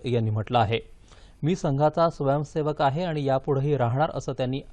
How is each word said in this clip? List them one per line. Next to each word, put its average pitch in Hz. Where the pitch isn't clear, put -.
यांनी 117
म्हटलं 107
आहे. 113
"मी 170
संघाचा 151
स्वयंसेवक 147
आहे 147
आणि 156
यापुढेही 135
राहणार," 123
असं 143
त्यांनी 131